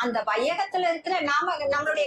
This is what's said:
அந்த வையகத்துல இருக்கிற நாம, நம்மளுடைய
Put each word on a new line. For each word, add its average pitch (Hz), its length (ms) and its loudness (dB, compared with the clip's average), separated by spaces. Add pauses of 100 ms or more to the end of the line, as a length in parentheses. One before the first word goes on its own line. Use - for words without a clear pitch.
அந்த 233 260 0
வையகத்துல 339 600 0
இருக்கிற 339 320 -2
நாம, 311 360 0
நம்மளுடைய 294 500 0